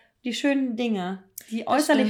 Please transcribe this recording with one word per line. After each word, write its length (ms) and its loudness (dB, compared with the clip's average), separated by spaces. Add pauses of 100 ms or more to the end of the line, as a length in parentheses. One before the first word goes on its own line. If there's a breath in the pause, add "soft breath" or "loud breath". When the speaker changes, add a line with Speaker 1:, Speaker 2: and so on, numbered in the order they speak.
(240 loud breath)
Speaker 1:
die 80 -4
schönen 420 0
Dinge, 480 -2 (280)
die 140 -4
Speaker 2:
Das 40 -8
Speaker 1:
äußerlich 420 4